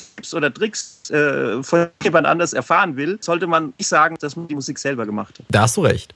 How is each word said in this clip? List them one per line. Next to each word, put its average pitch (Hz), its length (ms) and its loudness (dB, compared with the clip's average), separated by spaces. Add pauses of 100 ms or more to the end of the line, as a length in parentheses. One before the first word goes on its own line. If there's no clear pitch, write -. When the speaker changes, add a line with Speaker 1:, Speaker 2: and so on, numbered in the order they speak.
(160)
Speaker 1:
Tipps - 160 -14
oder 147 200 0
Tricks, - 580 -8
äh, 135 520 0
von 170 260 2 (140)
jemand 160 240 4
anders 165 280 2
erfahren 165 420 0
will, 165 240 -4
sollte 170 260 -2
man 160 300 0
nicht 190 120 -6
sagen, 160 320 2
dass 147 160 -6
man 170 120 -10
die - 60 -6
Musik 139 240 -8
selber 131 260 -4
gemacht 104 340 -6
hat. - 120 -20
Speaker 2:
Da 104 120 6
hast 120 140 4
du 202 60 2
recht. - 340 0